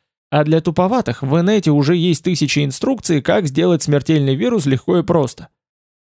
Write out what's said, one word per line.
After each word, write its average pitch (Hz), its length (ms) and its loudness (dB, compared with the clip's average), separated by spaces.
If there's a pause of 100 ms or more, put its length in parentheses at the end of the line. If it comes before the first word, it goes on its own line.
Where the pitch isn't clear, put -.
(300)
А 151 140 2
для 160 160 2
туповатых 185 640 -2
в 139 180 0
инете 196 300 2
уже 147 260 2
есть 170 280 0
тысячи 147 400 0
инструкций, 160 580 -2
как 190 240 0
сделать 160 360 0
смертельный 143 520 0
вирус 202 320 -2
легко 143 320 0
и 165 40 2
просто. 156 460 -2 (540)